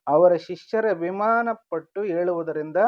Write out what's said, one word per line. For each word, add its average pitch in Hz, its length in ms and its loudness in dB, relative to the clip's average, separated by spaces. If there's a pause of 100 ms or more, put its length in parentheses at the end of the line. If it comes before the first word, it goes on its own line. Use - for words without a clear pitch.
ಅವರ 170 300 6
ಶಿಷ್ಯರ 214 540 -4
ಅಭಿಮಾನ 202 580 -2 (200)
ಪಟ್ಟು 165 340 -8
ಹೇಳುವುದರಿಂದ 165 720 -4 (120)